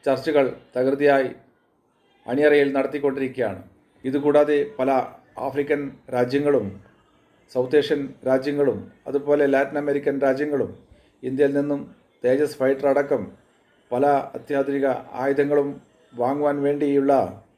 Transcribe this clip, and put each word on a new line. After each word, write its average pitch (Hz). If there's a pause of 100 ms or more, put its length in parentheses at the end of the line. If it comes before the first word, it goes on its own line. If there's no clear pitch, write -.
ചർച്ചകൾ 139 (320)
തകൃതിയായി 135 (960)
അണിയറയിൽ 143
നടത്തിക്കൊണ്ടിരിക്കുകയാണ്. 131 (400)
ഇതുകൂടാതെ 147 (220)
പല 131 (540)
ആഫ്രിക്കൻ 143 (320)
രാജ്യങ്ങളും 127 (880)
സൗത്ത് 131
ഏഷ്യൻ 143 (260)
രാജ്യങ്ങളും 135 (160)
അതുപോലെ 143
ലാറ്റിൻ 143
അമേരിക്കൻ 143
രാജ്യങ്ങളും 135 (520)
ഇന്ത്യയിൽ 135
നിന്നും 143 (420)
തേജസ് 143
ഫൈറ്റർ 135
അടക്കം 139 (680)
പല 127 (320)
അത്യാധുനിക 139 (360)
ആയുധങ്ങളും 143 (440)
വാങ്ങുവാൻ 143
വേണ്ടിയുള്ള 139 (140)